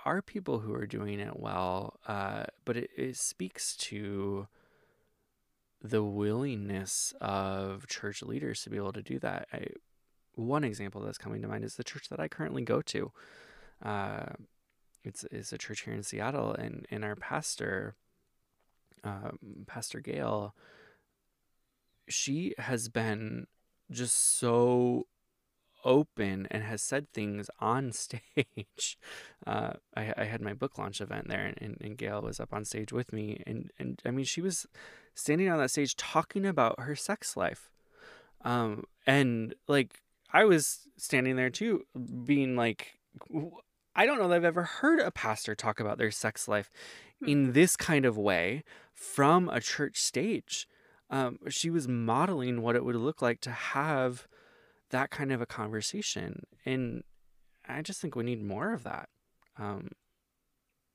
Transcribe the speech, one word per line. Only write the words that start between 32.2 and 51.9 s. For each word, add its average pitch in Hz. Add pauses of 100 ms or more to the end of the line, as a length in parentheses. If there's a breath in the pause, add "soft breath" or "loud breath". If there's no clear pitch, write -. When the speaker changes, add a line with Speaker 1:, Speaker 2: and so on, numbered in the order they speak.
Speaker 1:
was 110
up 113
on 107
stage 107
with 123
me, 107
and, 113
and, 127
I 120
mean, 131
she 131
was 180 (480 loud breath)
standing 180
on 165
that 135
stage 143
talking 196
about 139
her 143
sex -
life. - (760 loud breath)
Um, 117 (220)
and, 123 (140)
like, 143 (300)
I 185
was 175
standing 131
there 127
too, 208 (400)
being 135
like, 117 (300)
"W-, 160 (360)
I 202
don't 277
know 190
that 175
I've 170
ever 170
heard 302
a 175
pastor 110
talk 107
about 107
their 107
sex -
life 104 (500 loud breath)
Speaker 2:
Hmm. 254
Speaker 1:
in 143
this 160
kind 147
of 113
way 101 (300 loud breath)
from 160
a 117
church -
stage." - (440 soft breath)
Um, 131 (100)
she 165
was 165
modeling 123